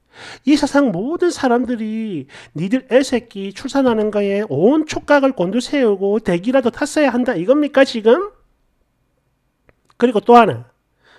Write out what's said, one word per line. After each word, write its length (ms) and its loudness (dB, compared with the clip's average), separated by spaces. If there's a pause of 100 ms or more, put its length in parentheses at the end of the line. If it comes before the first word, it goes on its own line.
(460)
이 120 4
세상 360 0
모든 380 -2
사람들이 960 -4 (300)
니들 360 -4
애새끼 600 -2
출산하는 580 -2
거에 380 -2
온 380 2
촉각을 460 0
곤두세우고 880 -2
대기라도 500 0
탔어야 400 -2
한다 240 -2
이겁니까, 500 2
지금? 460 2 (1700)
그리고 240 0
또 160 6
하나, 300 4 (520)